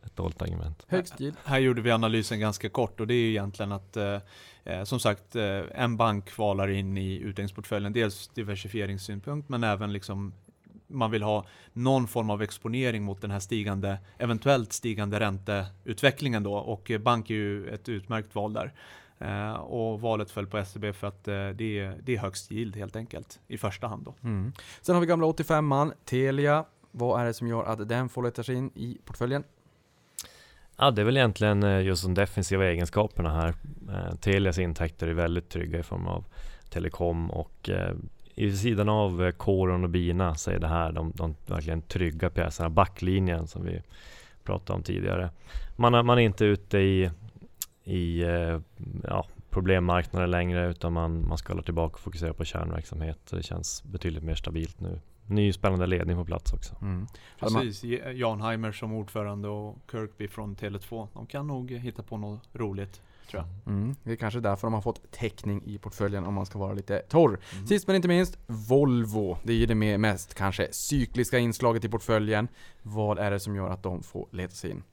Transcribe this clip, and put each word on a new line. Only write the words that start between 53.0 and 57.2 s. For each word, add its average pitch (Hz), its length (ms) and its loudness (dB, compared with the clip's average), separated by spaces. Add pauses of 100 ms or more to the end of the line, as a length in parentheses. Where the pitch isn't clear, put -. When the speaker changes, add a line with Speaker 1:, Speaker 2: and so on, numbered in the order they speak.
Speaker 1:
Det 85 120 -6
känns 82 400 -8
betydligt 85 400 -6
mer 80 120 -2
stabilt 82 440 -6
nu. 87 200 -6 (320)
Ny 104 220 6
spännande 92 320 2
ledning 85 320 2
på 87 80 -2
plats 85 280 -2
också. - 280 -6
Speaker 2:
Mm. 98 260 -4 (320)